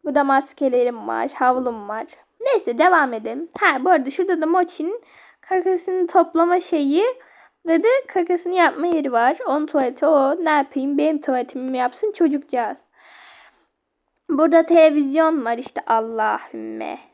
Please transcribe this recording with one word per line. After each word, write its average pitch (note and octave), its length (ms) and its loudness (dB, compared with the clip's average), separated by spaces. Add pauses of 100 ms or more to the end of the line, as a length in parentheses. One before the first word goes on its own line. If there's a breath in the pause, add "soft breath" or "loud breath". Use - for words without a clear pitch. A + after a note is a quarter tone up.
Burada C#4+ 200 0
maskelerim B3 840 0
var, A3+ 220 -4
havlum B3 580 -2
var. G#3+ 180 -10 (340)
Neyse, A4 380 -2
devam D#4 340 4
edelim. A3+ 360 -8 (120)
Ha, C#4+ 240 0
bu F4+ 60 2
arada C#4 200 2
şurada F4 300 -2
da D#4 60 -2
Mochi'nin F4 540 -2 (400 soft breath)
kakasını F#4 680 -2
toplama E4+ 540 2
şeyi. D#4 440 0 (640 soft breath)
Dedi, E4+ 200 4 (200)
kakasını F4 460 -2
yapma E4+ 320 2
yeri D4+ 260 -2
var. A#3+ 240 2 (100)
Onun D4+ 200 -2
tuvaleti C#4 400 -2
o. D4+ 380 2
Ne D#4 60 0
yapayım? C#4 480 0
Benim D4+ 220 0
tuvaletimi B3+ 500 -4
mi C4 80 -4
yapsın B3 340 -4
çocukcağız? C4+ 680 -2 (1500 soft breath)
Burada E4 380 4
televizyon D#4 800 4
var A#3 140 -4
işte. - 280 -12
Allahümme. A3 1120 -4 (160)